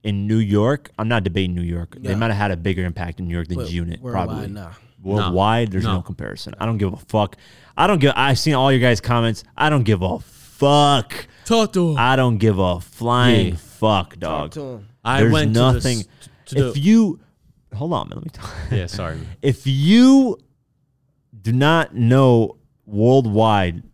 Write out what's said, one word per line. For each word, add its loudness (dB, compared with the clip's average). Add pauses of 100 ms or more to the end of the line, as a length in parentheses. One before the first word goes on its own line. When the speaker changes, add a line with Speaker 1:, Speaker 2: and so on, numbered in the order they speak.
Speaker 1:
in -4
New 0
York. 0
I'm -4
not -2
debating -4
New -4
York. -6
They -10
Speaker 2:
Yeah. -2
Speaker 1:
might -2
have -2
had -2
a -4
bigger -4
impact -8
in -8
New -6
York -6
than -6
Speaker 2:
But -8
Speaker 1:
G -8
Unit, -6
Speaker 2:
worldwide, -6
Speaker 1:
probably. -10
Speaker 2:
nah. -14 (340)
Speaker 1:
Worldwide, 0
Speaker 3:
No. -8
Speaker 1:
there's -2
no -2
Speaker 3:
No. -2
Speaker 1:
comparison. -12
I -6
don't -4
give 0
a -10
fuck. -4 (400)
I 2
don't 2
give. 4
I've 0
seen 0
all 2
your 2
guys' 2
comments. -2 (140)
I 0
don't 2
give 2
a -2
fuck. 0 (180)
Speaker 2:
Talk 0
to 0
him. -2
Speaker 1:
I 2
don't 2
give 2
a 0
flying 0
Speaker 3:
Yeah. -4
Speaker 1:
fuck, -2
Speaker 2:
Talk -20
Speaker 1:
dog. -6
Speaker 2:
to -14
him. -16 (180)
Speaker 3:
I -2
Speaker 1:
There's 2
Speaker 3:
went 0
to 2
the 4
s-, 4
Speaker 1:
nothing. -2 (420)
Speaker 3:
to -14
the 0
Speaker 1:
If -6
you 2 (540)
hold -6
on, -6
man, -14
let -12
me -14
talk. -16 (180)
Speaker 3:
Yeah, -2
sorry. -8 (120)
Speaker 1:
<laughs> -16
If -2
you 4 (1040)
do -2
not 2
know 4 (480)
worldwide 2 (120)